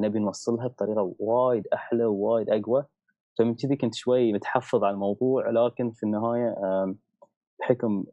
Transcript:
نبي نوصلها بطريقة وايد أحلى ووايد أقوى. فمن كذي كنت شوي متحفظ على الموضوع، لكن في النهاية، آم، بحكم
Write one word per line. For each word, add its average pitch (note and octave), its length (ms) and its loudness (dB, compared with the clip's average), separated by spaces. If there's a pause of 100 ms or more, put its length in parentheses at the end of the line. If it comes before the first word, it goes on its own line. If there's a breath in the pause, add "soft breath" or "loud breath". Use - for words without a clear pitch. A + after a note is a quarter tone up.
نبي G#2+ 120 -2
نوصلها A2+ 480 -2
بطريقة G#2 520 -2
وايد A#2 540 0
أحلى A#2 320 0
ووايد G#2+ 440 0
أقوى. A2 360 0 (540)
فمن A#2 160 2
كذي C#3 200 0
كنت A#2+ 200 -2
شوي B2 380 2
متحفظ - 500 0
على G2+ 100 2
الموضوع، G#2 560 0
لكن A#2+ 420 0
في - 120 -10
النهاية، A2+ 600 0
آم، F#2+ 340 0 (640)
بحكم A2 540 0